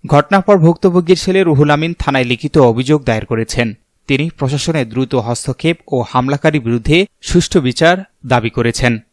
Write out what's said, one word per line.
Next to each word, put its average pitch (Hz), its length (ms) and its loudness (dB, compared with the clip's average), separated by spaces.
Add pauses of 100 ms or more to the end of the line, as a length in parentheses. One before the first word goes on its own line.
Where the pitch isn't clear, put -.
ঘটনার 180 360 2
পর 208 160 4
ভুক্তভোগীর 170 580 2
ছেলে 190 260 0
রুহুল 147 280 2
আমিন 160 280 -2
থানায় 135 260 -2
লিখিত 123 340 -2
অভিযোগ 131 460 2
দায়ের 110 220 -2
করেছেন। 113 480 -4 (320)
তিনি 147 320 -2
প্রশাসনের 139 500 -2
দ্রুত 123 260 -4
হস্তক্ষেপ 127 640 -2 (100)
ও 123 220 -2
হামলাকারীর 139 540 0
বিরুদ্ধে 120 440 0 (140)
সুষ্ঠু - 400 0
বিচার 160 380 0 (280)
দাবি 117 240 0
করেছেন। 117 480 -2 (140)